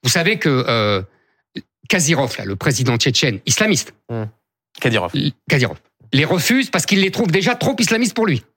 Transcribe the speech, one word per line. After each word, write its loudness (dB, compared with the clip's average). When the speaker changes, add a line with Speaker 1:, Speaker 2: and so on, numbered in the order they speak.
Speaker 1:
Vous -2
savez 2
que, 0
euh, 0
Kadyrov, 0
là, -10
le -4
président 0
tchétchène 0
islamiste, 0
Speaker 2:
Hmm. -6
Kadyrov. 0
Speaker 1:
l-, -2
Kadyrov, 0
les 4
refuse 0
parce -2
qu'il 2
les 2
trouve -2
déjà 2
trop -2
islamistes 0
pour 0
lui. 0